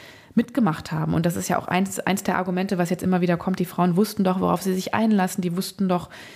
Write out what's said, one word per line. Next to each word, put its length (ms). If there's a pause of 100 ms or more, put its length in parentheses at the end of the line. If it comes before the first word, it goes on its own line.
(360)
mitgemacht 560
haben. 220
Und 120
das 100
ist 140
ja 100
auch 80
eins, 320
eins 240
der 140
Argumente, 400
was 120
jetzt 140
immer 180
wieder 160
kommt, 220
die 60
Frauen 320
wussten 260
doch, 160
worauf 220
sie 120
sich 200
einlassen, 480
die 160
wussten 320
doch, 200 (260)